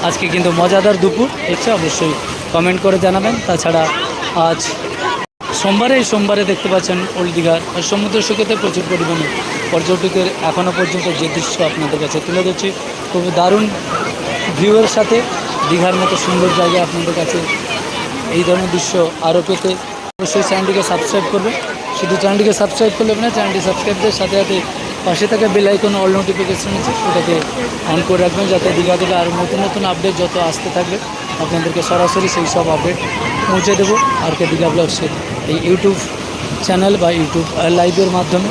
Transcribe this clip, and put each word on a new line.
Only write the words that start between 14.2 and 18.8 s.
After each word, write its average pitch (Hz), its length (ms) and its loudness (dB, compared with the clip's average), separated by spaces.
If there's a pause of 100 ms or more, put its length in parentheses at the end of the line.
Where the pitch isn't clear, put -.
ভিউয়ের 208 360 6
সাথে 220 220 2 (520)
দীঘার 175 320 2
মতো 185 140 2 (100)
সুন্দর 180 240 2 (100)
জায়গা 180 280 2
আপনাদের 165 320 -2
কাছে 160 180 -2 (1000)
এই 175 100 2
ধরনের 180 280 2
দৃশ্য - 180 -2 (340)